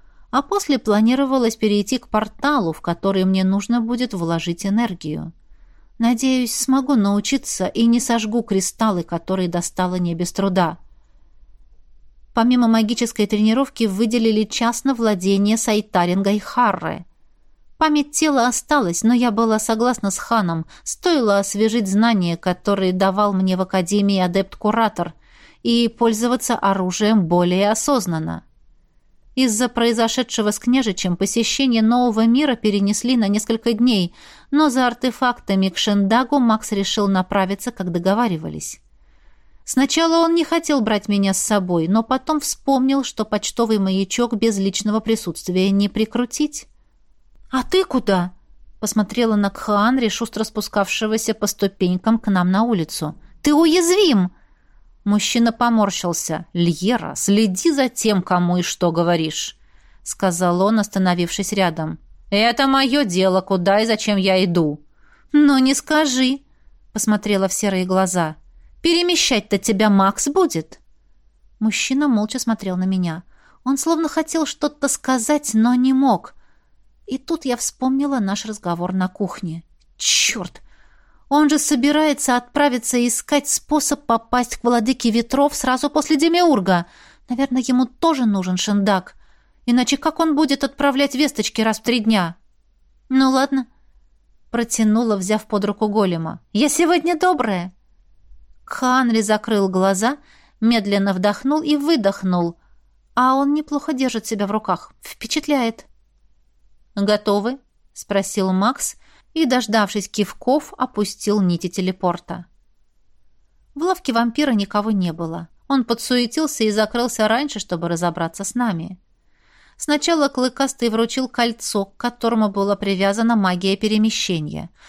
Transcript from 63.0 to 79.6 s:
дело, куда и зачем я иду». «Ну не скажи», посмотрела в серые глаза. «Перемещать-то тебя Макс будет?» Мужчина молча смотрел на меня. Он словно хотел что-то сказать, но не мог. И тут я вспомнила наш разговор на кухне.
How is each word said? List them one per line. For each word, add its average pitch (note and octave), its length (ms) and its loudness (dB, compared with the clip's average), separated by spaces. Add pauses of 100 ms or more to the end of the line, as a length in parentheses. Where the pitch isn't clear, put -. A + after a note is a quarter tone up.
дело, F#3 340 2
куда F#3+ 400 0
и A3+ 60 2
зачем G#3+ 320 0
я F#3 260 2
иду». E3 400 0 (480)
«Ну C#4+ 280 6
не C4 160 4
скажи», C#4 640 0 (500)
посмотрела G3+ 560 0
в F#3 60 -6
серые F#3+ 320 -2
глаза. F3+ 500 0 (460)
«Перемещать-то E4 760 0
тебя G#3+ 320 2
Макс G3 380 2
будет?» D4 540 -2 (800)
Мужчина C4+ 500 0
молча G#3+ 280 0
смотрел A3 380 -4
на F#3 80 -2
меня. F3+ 400 -2 (400)
Он C4+ 140 0
словно D#4+ 320 -2
хотел D#4+ 360 -2
что-то D4 440 -4
сказать, C4+ 640 -2
но A3+ 220 4
не B3+ 180 2
мог. C4 420 0 (720)
И C4 120 -6
тут E4 280 -6
я B3 100 -2
вспомнила C4+ 640 -2
наш G3 260 -4
разговор F3+ 460 -6
на F#3 160 0
кухне. E3+ 560 -8 (320)